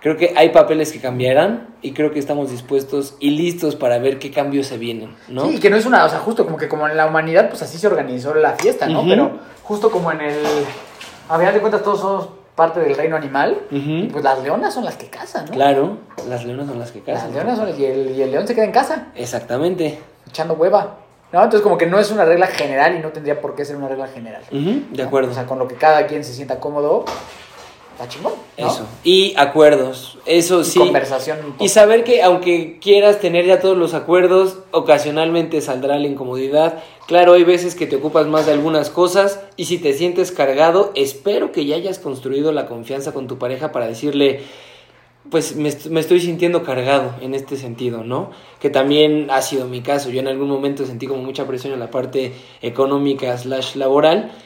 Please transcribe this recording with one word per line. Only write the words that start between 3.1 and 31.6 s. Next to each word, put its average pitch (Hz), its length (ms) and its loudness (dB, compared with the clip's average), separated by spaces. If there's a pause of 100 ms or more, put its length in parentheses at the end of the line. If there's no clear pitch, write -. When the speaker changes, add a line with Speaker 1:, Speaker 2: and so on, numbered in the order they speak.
Speaker 1:
y 143 100 2
listos 165 460 0
para 120 220 0
ver 135 200 0
qué 139 120 -10
cambios 139 360 -2
se 127 120 -8
vienen, 113 360 -8 (140)
¿no? 127 180 -4
Speaker 2:
Sí, 311 100 0
y - 40 -4
que 196 100 -4
no 202 60 0
es 220 100 -2
una, 208 180 4
o 160 40 2
sea, 160 100 -6
justo 220 260 -2
como 160 140 -6
que 147 100 -6
como 151 200 -4
en 156 80 -4
la 156 100 2
humanidad, 160 420 2
pues, - 140 -10
así 160 160 -12
se 214 80 0
organizó 139 480 -2
la 151 180 4
fiesta, - 360 0
¿no? 156 120 0
Speaker 1:
Ujú. 160 80 0
Speaker 2:
Pero 233 220 4 (320)
justo 208 280 0
como 170 220 -2
en 151 80 -6
el, 147 140 -4 (960)
a 160 100 0
final 185 160 4
de 214 60 2
cuentas 208 220 0
todos 202 180 -2
somos 190 280 -4 (260)
parte 165 260 0
del 147 160 2
reino 160 200 -2
animal, 139 420 -2 (120)
Speaker 1:
Ujú. 143 200 -4
Speaker 2:
y, 170 220 -4
pues, - 120 -6
las 131 180 0
leonas 208 320 -4
son 233 100 -6
las 165 120 -8
que - 120 -16
cazan, - 380 -12
¿no? 151 60 -14
Speaker 1:
Claro, 139 460 2 (300)
las 120 160 -8
leonas 127 240 -8
son 120 100 -8
las 117 140 -10
que 104 80 -16
cazan. 117 280 -6
Speaker 2:
Las 120 60 -8
leonas 208 240 -2
son 214 120 -4
las, 147 80 -8
y 139 60 -2
el, 135 320 -2
y 139 60 0
el 131 100 -2
león 165 140 -2
se 240 80 -2
queda 220 100 2
en 190 80 0
casa. 285 420 -2
Speaker 1:
Exactamente. 147 840 -4 (300)
Speaker 2:
Echando 160 260 -4
hueva. 180 440 2 (340)
¿No? 175 100 4
Entonces 233 200 4
como 202 140 2
que 165 100 2
no 180 120 2
es 208 140 2
una 202 120 2
regla 175 220 4
general 151 500 0
y 165 40 -6
no 156 80 -8
tendría 147 320 -6
por 143 160 -8
qué 143 80 -6
ser 143 120 -10
una 139 120 -8
regla 131 180 -6
general. 117 360 -16 (100)
Speaker 1:
Ujú, 170 300 -2 (100)
de 143 100 -4
Speaker 2:
¿No? 127 60 -4
Speaker 1:
acuerdo. 135 240 0
Speaker 2:
O - 20 -8
sea, 127 100 -6
con 131 140 -6
lo 127 80 -2
que 123 80 -10
cada 151 320 4
quien 147 160 -6
se 135 100 -12
sienta 135 280 -10
cómodo, 147 440 -2 (880)
está 123 160 -14
chingón, 220 240 -8 (240)
¿no? - 120 -6
Speaker 1:
Eso. - 180 -4 (160)
Y 190 340 4
acuerdos. 139 880 4
Eso 170 360 4
Speaker 2:
Y 151 40 2
Speaker 1:
sí. - 140 0
Speaker 2:
conversación 143 600 2
Speaker 1:
Y 147 120 -12
Speaker 2:
total. 202 160 -2